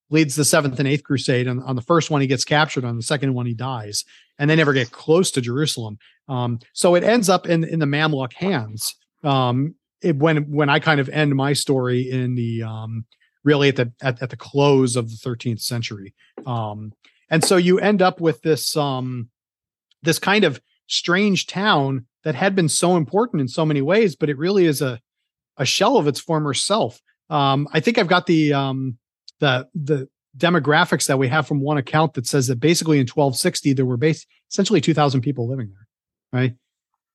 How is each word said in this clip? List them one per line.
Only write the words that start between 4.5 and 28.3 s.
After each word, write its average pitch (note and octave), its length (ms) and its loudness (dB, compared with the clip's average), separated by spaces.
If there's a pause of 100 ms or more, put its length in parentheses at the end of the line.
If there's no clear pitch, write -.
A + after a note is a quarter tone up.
never D#3 160 4
get C3 200 0
close F3 400 0
to C3+ 100 -2
Jerusalem. A#2 560 -6 (320)
Um, A#2+ 300 -4 (120)
so F3 240 4
it F3 80 2
ends G#3+ 240 2
up F3+ 180 2
in, E3 200 2
in E3 140 -4
the D#3 60 2
Mamluk C#3+ 480 -2
hands. A2+ 640 -6 (260)
Um, C3+ 540 0 (260)
it, E3+ 140 0
when, D3 360 0
when D3 180 0
I D3+ 100 2
kind D3+ 200 2
of C3 100 -2
end D3 260 0
my C#3 180 0
story B2+ 560 0
in B2+ 260 -2
the, A2+ 280 -4
um, A2 420 -10 (380)
really C#3+ 260 4
at C3 60 0
the, A#2+ 160 -2 (100)
at, B2+ 200 -4
at C3 80 -8
the A#2+ 80 -14
close C3+ 580 2
of A2+ 140 -4
the A2+ 60 -14
thirteenth A#2 460 -8
century. A2 520 -10 (320)
Um, G#2+ 480 -8 (360)
and D#3 140 2
so G3 140 4
you F3+ 220 4
end G3+ 220 2
up F#3 200 2
with D#3+ 200 0
this, D#3 360 -2
um, B2+ 520 -4 (720)
this D#3+ 180 0
kind G3+ 240 2
of C#3+ 180 0 (260)
strange F#3 600 0
town C#3+ 580 0 (180)
that D3+ 120 -2
had G3 200 0
been F3 140 2
so F3 260 2
important F3+ 460 0
in C3 60 -2
so D#3+ 180 -2
many D3 160 0
ways, F#3 340 2
but D3+ 140 -2
it C#3 80 -4
really F3+ 280 2
is D3 160 0
a, B2+ 180 -4 (580)
a C#3 80 -2
shell A3 320 2
of D3+ 100 2
its C#3+ 120 -2
former D3+ 340 -2
self. D3 480 -2 (280)
Um, C#3 440 2
I D#3+ 60 2
think A#3 180 0
I've G#3 100 2
got F3+ 180 2
the, D#3 280 4